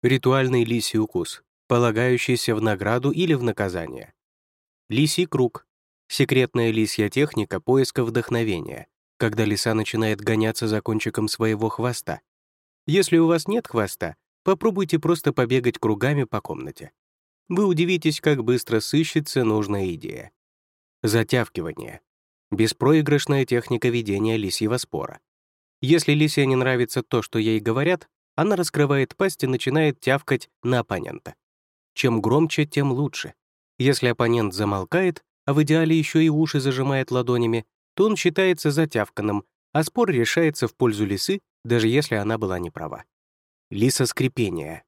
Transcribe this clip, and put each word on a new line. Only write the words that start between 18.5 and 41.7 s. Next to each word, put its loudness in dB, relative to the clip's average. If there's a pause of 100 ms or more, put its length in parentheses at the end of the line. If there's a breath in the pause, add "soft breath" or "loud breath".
сыщется 0
нужная 0
идея. -12 (680)
Затявкивание. -2 (500)
Беспроигрышная 2
техника 0
ведения 0
лисьего -2
спора. -8 (600)
Если 4
лисе 2
не 2
нравится 0
то, 0
что -4
ей 2
говорят, -2 (260)
она 2
раскрывает 0
пасть -2
и -2
начинает 0
тявкать 0 (120)
на 0
оппонента. -8 (580)
Чем 0
громче, 2
тем -2
лучше. -4 (440)
Если 2
оппонент 0
замолкает, -2 (220)
а -2
в 4
идеале 2
ещё 2
и 6
уши 0
зажимает 0
ладонями, 0 (300)
то 2
он 2
считается 2
затявканным, -2 (300)
а 2
спор 0
решается 0
в -8
пользу 0
лисы, -4 (220)
даже 2